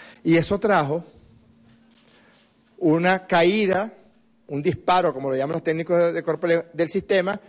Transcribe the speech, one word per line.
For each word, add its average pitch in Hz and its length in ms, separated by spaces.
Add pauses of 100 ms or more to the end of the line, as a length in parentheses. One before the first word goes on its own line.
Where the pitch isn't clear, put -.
(240)
y 165 140
eso 190 220
trajo 170 440 (1700)
una 175 480
caída, 190 680 (580)
un 143 120
disparo, 175 540
como 135 160
lo 131 40
llaman 139 180
los 165 100
técnicos 165 340
de, 170 160
de 165 80
Corpoelec, 165 520
del 165 180
sistema, 196 580